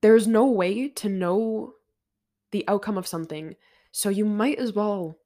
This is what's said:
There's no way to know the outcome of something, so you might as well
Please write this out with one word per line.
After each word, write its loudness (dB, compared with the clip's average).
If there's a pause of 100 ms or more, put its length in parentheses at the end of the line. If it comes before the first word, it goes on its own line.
There's 8
no 4
way 0
to -8
know -2 (760)
the -4
outcome -2
of -8
something, -10 (360)
so -4
you 0
might 0
as -2
well -4